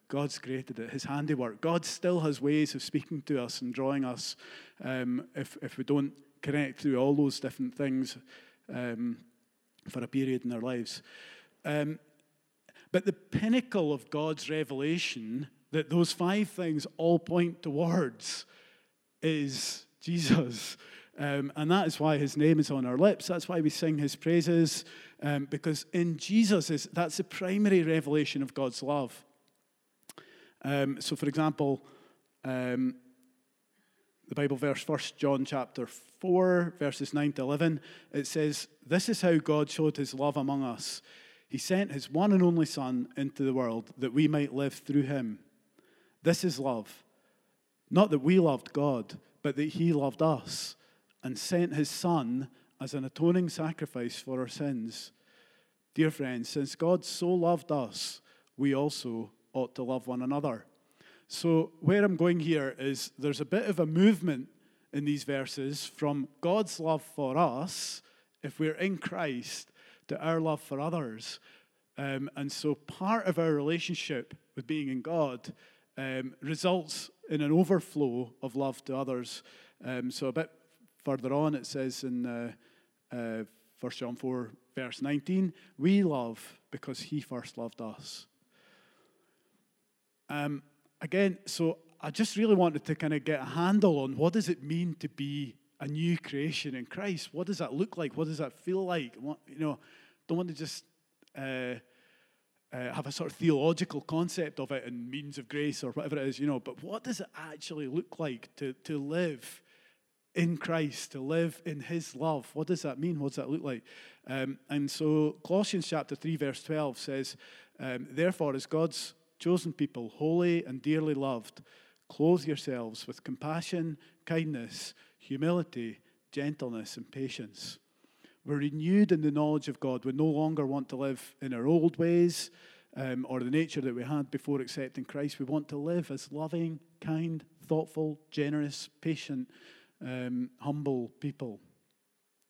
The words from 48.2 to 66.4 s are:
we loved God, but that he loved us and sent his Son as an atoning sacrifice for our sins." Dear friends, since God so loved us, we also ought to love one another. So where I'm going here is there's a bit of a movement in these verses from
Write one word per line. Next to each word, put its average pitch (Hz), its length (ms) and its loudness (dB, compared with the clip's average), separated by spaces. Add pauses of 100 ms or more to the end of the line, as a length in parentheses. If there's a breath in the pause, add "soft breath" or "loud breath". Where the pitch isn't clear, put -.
we 175 180 8
loved 147 340 4
God, 139 460 0 (240 soft breath)
but 139 140 0
that 151 140 0
he 165 220 4
loved 139 300 2
us - 540 0 (480 soft breath)
and 127 120 -4
sent 175 380 0
his 143 160 0
Son 135 580 0 (320 soft breath)
as 135 140 -8
an 135 100 -4
atoning 170 440 2
sacrifice 151 720 -6
for 131 200 -4
our 123 80 -4
sins." 117 640 -6 (840 soft breath)
Dear 156 160 4
friends, 127 400 -4
since 139 260 -2
God 175 280 2
so - 260 -2
loved 170 420 2
us, 123 480 -4 (360 soft breath)
we 139 180 2
also 123 580 -2 (200)
ought 131 220 -2
to 135 80 -6
love 127 240 -2
one 123 160 -4
another. 135 420 -2 (600 soft breath)
So 165 540 2
where 202 240 6
I'm 190 120 4
going 175 240 4
here 151 380 0
is 135 400 -4
there's 139 220 -2
a 147 40 -2
bit 196 220 0
of 180 140 0
a 160 60 4
movement 160 600 6 (440 soft breath)
in 147 120 -2
these 147 200 0
verses 139 600 -4
from 143 440 -2 (120)